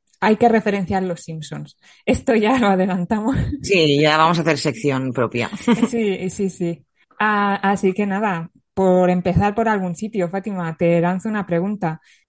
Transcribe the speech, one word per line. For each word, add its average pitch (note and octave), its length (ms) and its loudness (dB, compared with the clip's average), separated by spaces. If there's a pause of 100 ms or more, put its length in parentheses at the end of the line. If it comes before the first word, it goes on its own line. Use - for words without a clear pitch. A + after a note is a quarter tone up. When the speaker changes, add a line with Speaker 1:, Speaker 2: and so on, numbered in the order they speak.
(220)
Speaker 1:
hay A3 140 4
que A3+ 140 4
referenciar G3+ 540 0
los F3 180 -6
Simpsons. D3+ 560 -14 (280)
Esto - 300 2
ya A#3 240 2
lo G#3+ 80 4
adelantamos. G3 680 0 (240)
Speaker 2:
Sí, D3+ 400 2
ya D3+ 160 4
vamos E3 200 4
a E3+ 40 0
hacer D#3 160 0
sección C3 560 -2
propia. A#2+ 360 -2
<laughs> A3+ 380 0
Speaker 1:
Sí, G3+ 420 -2
sí, F#3+ 200 -4
sí. E3+ 360 -6 (320)
Ah, G3+ 380 0
así G3 380 0
que G#3 120 -2
nada, F#3+ 440 -4 (240)
por F#3 380 4
empezar F#3 440 0
por A3+ 140 0
algún F#3 260 -2
sitio, G#3+ 320 -4
Fátima, F#3 480 -6
te E3+ 240 2
lanzo F3+ 300 -2
una G#3 160 -4
pregunta. F3 560 -4 (280)